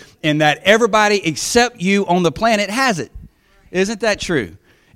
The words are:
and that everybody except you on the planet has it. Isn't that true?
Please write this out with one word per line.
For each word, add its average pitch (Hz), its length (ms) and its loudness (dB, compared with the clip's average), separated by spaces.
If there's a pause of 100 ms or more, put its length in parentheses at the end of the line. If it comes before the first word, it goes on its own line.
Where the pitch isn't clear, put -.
(240)
and 151 160 0
that 151 240 2
everybody 208 640 2
except 233 540 -2
you 196 260 2
on 180 160 2
the 160 80 2
planet 208 380 -2
has 233 280 -2
it. 123 140 -8 (600)
Isn't 196 300 -2
that 214 200 -2
true? 107 340 -2 (400)